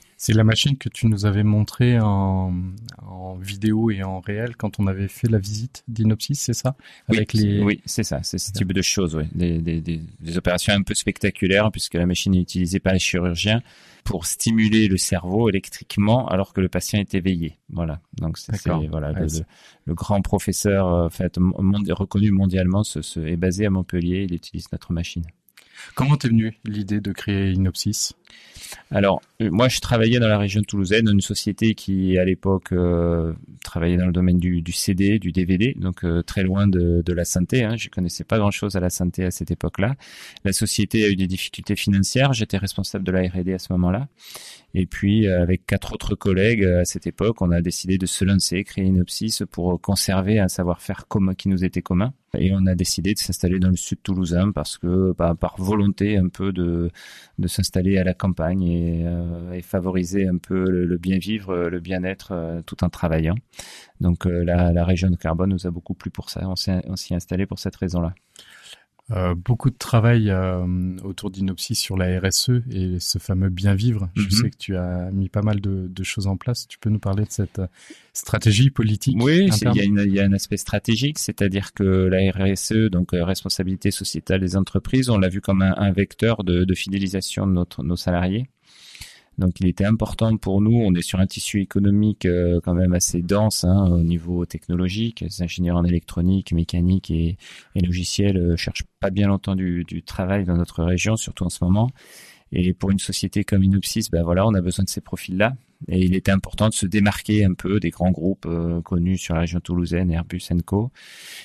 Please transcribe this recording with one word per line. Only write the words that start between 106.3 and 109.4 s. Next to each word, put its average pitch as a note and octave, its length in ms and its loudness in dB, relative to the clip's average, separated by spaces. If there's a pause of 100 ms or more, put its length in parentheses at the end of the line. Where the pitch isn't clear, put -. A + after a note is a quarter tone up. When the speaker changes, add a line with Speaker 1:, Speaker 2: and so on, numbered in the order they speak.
Speaker 2:
important G#2 380 0
de - 20 0
se - 140 -2
démarquer G#2 580 2
un F#2 80 4
peu F#2+ 280 -2
des E2+ 100 -2
grands F2+ 200 0
groupes, F2 360 -2
euh, E2+ 340 -2
connus F2+ 380 0
sur - 160 -4
la D#2+ 60 0